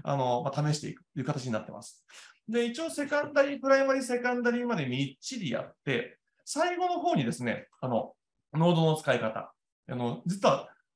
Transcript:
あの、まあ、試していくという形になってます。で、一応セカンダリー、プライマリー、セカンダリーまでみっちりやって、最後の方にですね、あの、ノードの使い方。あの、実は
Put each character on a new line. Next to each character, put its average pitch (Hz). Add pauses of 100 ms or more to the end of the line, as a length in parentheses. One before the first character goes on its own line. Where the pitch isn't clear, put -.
あ 143
の、 123
ま 135
あ、 151
試 151
し -
て 107
い 95
く - (120)
と 139
い -
う -
形 139
に 123
な 107
っ -
て -
ま 110
す。 - (440)
で、 240
一 233
応 330
セ 285
カ 294
ン 285
ダ 285
リ 285
ー、 -
プ 269
ラ 269
イ 269
マ 269
リ 269
ー、 -
セ 247
カ 247
ン 247
ダ 240
リ 240
ー 247
ま 233
で 143
み 127
っ 139
ち -
り 170
や -
っ - (100)
て、 - (260)
最 349
後 359
の 349
方 339
に 151
で 226
す 127
ね、 113 (120)
あ 131
の、 - (400)
ノ 165
ー 165
ド 160
の 156
使 151
い -
方。 - (360)
あ 123
の、 123
実 202
は - (280)